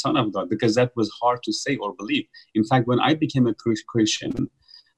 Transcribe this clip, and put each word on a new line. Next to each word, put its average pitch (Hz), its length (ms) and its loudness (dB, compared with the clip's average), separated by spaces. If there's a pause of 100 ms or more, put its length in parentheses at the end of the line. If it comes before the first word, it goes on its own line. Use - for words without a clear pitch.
Son 147 140 0
of 104 180 0
God, 92 140 -4
because 110 260 2
that 123 240 2
was 104 100 0 (120)
hard 123 220 2
to 160 100 -4
say 139 200 -4 (100)
or 101 180 -6
believe. 110 240 -4 (280)
In 110 160 2
fact, 117 200 2
when 123 100 2 (100)
I - 40 4 (120)
became 131 220 2
a 110 140 0
Chris-, 113 320 -2
Christian, - 400 0 (640)